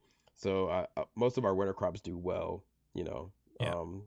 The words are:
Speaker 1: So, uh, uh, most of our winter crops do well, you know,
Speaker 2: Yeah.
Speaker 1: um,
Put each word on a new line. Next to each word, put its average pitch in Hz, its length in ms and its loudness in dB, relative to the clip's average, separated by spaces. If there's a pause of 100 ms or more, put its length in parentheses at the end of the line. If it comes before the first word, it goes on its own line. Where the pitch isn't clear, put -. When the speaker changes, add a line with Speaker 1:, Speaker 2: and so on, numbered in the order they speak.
(380)
Speaker 1:
So, 95 300 2
uh, 87 180 2 (120)
uh, 76 60 0 (100)
most 123 240 2
of 120 80 2
our 98 80 6
winter 98 180 2
crops 95 300 -2
do 90 160 -6
well, 87 440 -2 (300)
you 87 120 -4
know, 80 280 -6 (260)
Speaker 2:
Yeah. - 160 0
Speaker 1:
um, 85 320 -6